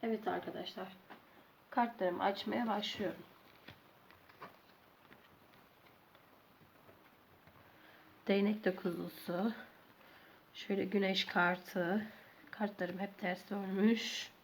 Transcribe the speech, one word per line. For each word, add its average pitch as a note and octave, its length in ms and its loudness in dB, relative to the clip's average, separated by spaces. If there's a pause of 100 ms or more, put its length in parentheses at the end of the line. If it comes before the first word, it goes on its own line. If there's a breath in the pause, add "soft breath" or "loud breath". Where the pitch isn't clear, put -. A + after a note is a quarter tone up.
Evet G#3+ 200 0
arkadaşlar, F3+ 600 -4 (800)
kartlarımı F#3+ 520 2
açmaya G3+ 440 2
başlıyorum. G#3 560 -2 (4000 loud breath)
Değnek G3+ 360 4
dokuzlusu, F3+ 880 -2 (1040 loud breath)
şöyle G3 300 -2
güneş F#3+ 400 2
kartı, F3+ 840 2 (440 loud breath)
kartlarım F#3 480 -4
hep G3 200 -6
ters F#3 320 -4
dönmüş. G3+ 800 2 (140)